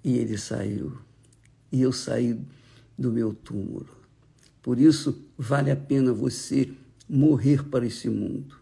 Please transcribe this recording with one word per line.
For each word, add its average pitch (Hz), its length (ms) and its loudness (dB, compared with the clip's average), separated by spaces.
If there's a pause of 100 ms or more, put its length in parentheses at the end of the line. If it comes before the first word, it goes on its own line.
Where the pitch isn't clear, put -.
E 123 160 0
ele 113 180 -2
saiu. 104 600 -6 (720)
E 131 100 0
eu 127 120 4
saí 120 460 -2 (600)
do 123 140 -2
meu 113 200 -2
túmulo. - 560 -10 (760)
Por 123 160 -2
isso, 147 460 4 (120)
vale 143 340 0
a 139 60 2
pena 135 360 2
você 131 600 -2 (360)
morrer 139 560 4
para 120 220 -2
esse 113 240 -6
mundo. 101 520 -6